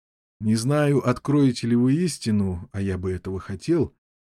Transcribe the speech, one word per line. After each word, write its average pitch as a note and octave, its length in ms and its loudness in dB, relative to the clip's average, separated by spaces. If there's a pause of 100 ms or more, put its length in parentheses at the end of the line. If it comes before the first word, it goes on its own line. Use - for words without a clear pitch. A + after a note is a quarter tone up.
(400)
Не A2 160 2
знаю, C#3+ 520 2
откроете C3+ 600 2
ли A#2+ 80 2
вы B2+ 200 4
истину, G#2 760 -2
а G2+ 100 -6
я F#2+ 160 -2
бы F#2 140 -4
этого F#2 280 -6
хотел, C3 560 -2 (260)